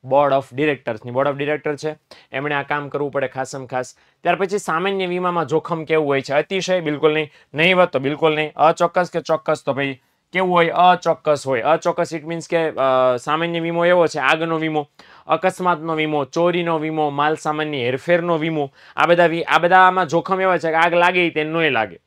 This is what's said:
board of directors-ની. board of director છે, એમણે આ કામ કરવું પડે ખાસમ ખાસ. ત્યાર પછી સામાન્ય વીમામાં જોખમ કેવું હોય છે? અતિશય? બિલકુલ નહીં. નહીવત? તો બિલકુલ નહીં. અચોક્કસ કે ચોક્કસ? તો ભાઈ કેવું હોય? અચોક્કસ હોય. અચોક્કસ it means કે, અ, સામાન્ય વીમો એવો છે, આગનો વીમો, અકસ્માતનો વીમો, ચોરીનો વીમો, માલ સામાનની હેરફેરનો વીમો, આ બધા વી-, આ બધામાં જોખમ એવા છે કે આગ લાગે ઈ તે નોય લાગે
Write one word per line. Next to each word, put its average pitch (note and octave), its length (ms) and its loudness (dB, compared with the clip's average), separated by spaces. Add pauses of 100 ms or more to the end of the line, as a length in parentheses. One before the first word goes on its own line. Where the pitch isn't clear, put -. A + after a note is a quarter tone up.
board C#3 260 4
of C3+ 120 0 (160)
directors-ની. B2 500 -4
board C3+ 220 0
of C3+ 40 -6
director D3 400 -4
છે, D3+ 200 -8 (360)
એમણે C#3+ 220 -4
આ C#3+ 80 -2
કામ C#3+ 260 -6
કરવું C#3+ 240 -4
પડે C3+ 160 -2
ખાસમ C3 380 -8
ખાસ. - 280 -6 (280)
ત્યાર E3+ 140 0
પછી G3 220 -2
સામાન્ય F#3 480 -2
વીમામાં F3 400 -2
જોખમ D#3+ 380 -4
કેવું D#3 220 0
હોય C#3 140 0
છે? C3+ 120 -8
અતિશય? F3+ 480 -2
બિલકુલ D3+ 340 0
નહીં. D#3 160 -4 (240)
નહીવત? F3 340 4
તો C3+ 100 -4
બિલકુલ D3+ 360 0
નહીં. D3+ 220 -4
અચોક્કસ E3+ 560 2
કે E3+ 80 -4
ચોક્કસ? D#3 460 -4
તો C#3 80 -2
ભાઈ C#3 260 -4 (320)
કેવું F#3 180 0
હોય? E3+ 180 4
અચોક્કસ E3+ 760 2
હોય. C3 140 0
અચોક્કસ D#3+ 540 0
it D#3 60 -8
means E3 300 -10
કે, E3 200 0
અ, B2+ 460 2
સામાન્ય E3 440 -4
વીમો E3+ 240 -2
એવો F3 220 4
છે, D3+ 120 -4
આગનો D#3+ 400 0
વીમો, D#3 300 -4 (380)
અકસ્માતનો E3 680 -2
વીમો, D3+ 300 -2
ચોરીનો E3+ 540 0
વીમો, D#3 320 -2
માલ D3 240 0
સામાનની D3+ 500 -4
હેરફેરનો E3+ 540 0
વીમો, D3+ 340 -4 (240)
આ D3+ 100 4
બધા E3+ 200 6
વી-, E3 160 0
આ D3 160 2
બધામાં F#3 480 4
જોખમ E3+ 340 -2
એવા F#3 180 2
છે E3 100 -2
કે D#3 60 0
આગ E3+ 200 2
લાગે F3 320 2
ઈ D#3+ 40 0
તે D3+ 140 -2
નોય D#3+ 260 0
લાગે G#2+ 360 -2